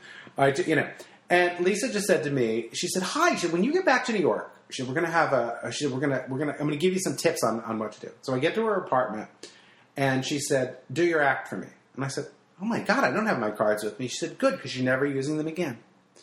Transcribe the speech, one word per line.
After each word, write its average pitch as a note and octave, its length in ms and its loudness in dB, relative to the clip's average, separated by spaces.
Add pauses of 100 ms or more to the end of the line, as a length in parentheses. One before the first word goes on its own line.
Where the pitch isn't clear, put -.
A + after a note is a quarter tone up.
(380)
I C#3 140 6
do, F3+ 120 0
you D#3 120 2
know. C3+ 120 2 (420)
And F3 360 2
Lisa G#3 260 0
just G3+ 160 -2
said E3+ 180 4
to C#3+ 40 -2
me, A#2 440 0
she - 140 -4
said, F#3 160 -2
"Hi," D#4+ 320 2
she - 60 -4
said, E3 120 0
"when F3 100 2
you C4+ 80 2
get F#4 140 2
back B3+ 200 4
to A#3 80 -2
New G#3 60 2
York," A2 320 2 (180)
she - 120 -8
said, B2 80 -6
"we're C3 60 -4
gonna E3 140 0
have D#3+ 220 4
a," A#2+ 400 -2
she D3 140 -4
said, B2+ 80 0
"we're C3+ 80 -4
gonna, C#3 260 0
we're C3 120 -4
gonna, D3 140 -2
I'm D3 120 -4
gonna D3+ 100 0
give F3+ 180 2
you F#3 60 -2
some D#3 160 -4
tips - 280 0
on, A2+ 180 0
on A2+ 180 -4
what G#2+ 140 -6
to - 80 -20
do." - 100 -12 (100)
So C3 140 -4
I B2+ 40 0
get D#3+ 160 0
to A3 100 0
her G#3+ 100 0
apartment A2+ 540 -2 (680)
and C3+ 300 2
she D3 140 -2
said, C3 380 0 (140)
"Do D#3 140 0
your E3 160 4
act - 260 2
for - 100 -8
me." F2 100 -8 (280)
And C#3 80 -4
I C3+ 60 -4
said, C#3 160 -6 (360)
"Oh G3 40 -6
my A3 160 -2
God, A#3 240 2
I C3 60 2
don't G#3+ 160 0
have D#3+ 120 0
my G#2+ 120 0
cards G#2+ 320 2
with G#2+ 140 -6
me." B2+ 120 -6
She - 80 -8
said, D#3 200 -6
"Good, C4 240 0
'cause B2 140 -8
you're B2+ 100 -2
never C3 200 2
using C#3+ 320 -2
them D3+ 100 -2
again." D#3 320 -4 (440)